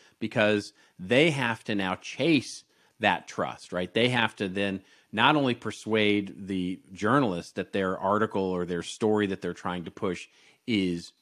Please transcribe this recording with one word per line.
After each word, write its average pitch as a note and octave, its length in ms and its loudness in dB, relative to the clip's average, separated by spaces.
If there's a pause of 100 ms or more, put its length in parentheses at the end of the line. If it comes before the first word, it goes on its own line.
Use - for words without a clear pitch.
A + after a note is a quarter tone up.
(180)
because G#2+ 540 2 (260)
they B2 320 4
have A#2+ 340 -2
to A2+ 100 -4
now F#2+ 220 0
chase - 680 -2 (360)
that G2 280 2
trust, - 440 -8
right? F2+ 200 -4
They A#2 180 2
have A#2 260 0
to G2+ 120 -4
then F#2+ 340 -4 (300)
not B2+ 240 4
only C3+ 180 2
persuade G#2 920 -2
the F#2 320 -4 (120)
journalist G2+ 640 0
that F#2+ 160 -6
their F#2+ 260 -2
article G#2 440 2
or F#2 220 -2
their E2+ 180 -4
story G#2+ 440 0
that F#2+ 160 -4
they're F2 100 -4
trying F2+ 320 -6
to F2 60 -12
push F#2 380 -6 (380)
is F#2 560 0